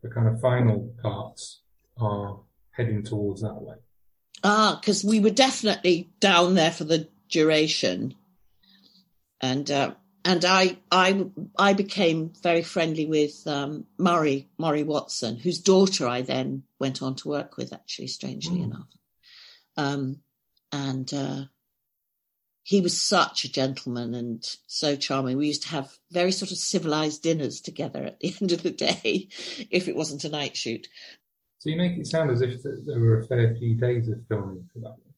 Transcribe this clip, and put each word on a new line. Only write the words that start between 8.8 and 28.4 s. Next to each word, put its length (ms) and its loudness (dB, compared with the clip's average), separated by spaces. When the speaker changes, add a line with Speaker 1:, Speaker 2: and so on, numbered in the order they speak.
Speaker 2:
And, 280 -2
uh, 240 0
and 200 2
I, 340 4
I, 340 4
I 160 6
became 580 0
very 220 2
friendly 420 -2
with, 420 0
um, 380 -4
Murray, 500 2
Murray 260 0
Watson, 540 -4
whose 220 -2
daughter 480 4
I 140 -2
then 420 -4
went 220 -4
on 160 -4
to 100 -10
work 300 -6
with, 160 -8
actually, 340 -12
strangely 520 -6
Speaker 1:
Mm. 60 -2
Speaker 2:
enough. 220 -8
Um, 440 -2
and, 420 -4
uh, 300 -4
he 180 4
was 180 0
such 440 2
a 80 -8
gentleman 640 -4
and 280 -8
so 300 -2
charming. 420 -2
We 100 0
used 160 -4
to 60 -10
have 260 -6
very 200 2
sort 200 -4
of 60 -8
civilised 640 -2
dinners 400 -2
together 420 -8
at 160 -12
the 180 -4
<laughs> 40 -4